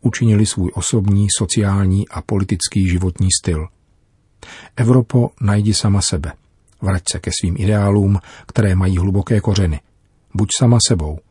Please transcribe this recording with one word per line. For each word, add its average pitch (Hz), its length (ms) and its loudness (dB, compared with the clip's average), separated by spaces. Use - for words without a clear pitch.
učinili 107 460 2
svůj 90 280 -2
osobní, 101 520 0
sociální 98 680 0
a - 140 -12
politický 98 640 -2
životní 90 400 0
styl. 80 280 -4
Evropo, 120 540 2
najdi 104 340 2
sama 101 260 2
sebe. 80 220 -6
Vrať 95 200 -2
se - 60 -6
ke 98 120 -6
svým 87 180 -2
ideálům, 101 600 2
které 101 280 0
mají 92 240 2
hluboké 98 420 0
kořeny. 92 400 0
Buď 101 140 0
sama 120 200 4
sebou. 78 300 -2